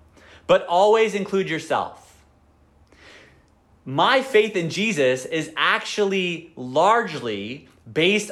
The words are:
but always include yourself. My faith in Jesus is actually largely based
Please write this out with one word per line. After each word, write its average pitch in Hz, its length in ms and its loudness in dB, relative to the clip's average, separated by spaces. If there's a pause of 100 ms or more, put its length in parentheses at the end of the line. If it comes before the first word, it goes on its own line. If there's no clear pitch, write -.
(460)
but 185 200 4
always 208 480 4
include 190 360 -4
yourself. - 720 -6 (1600)
My 190 380 2
faith 214 320 2
in 165 160 -2
Jesus 147 540 0
is 160 320 -6
actually 185 1000 -2
largely 147 1120 -2 (240)
based 196 400 2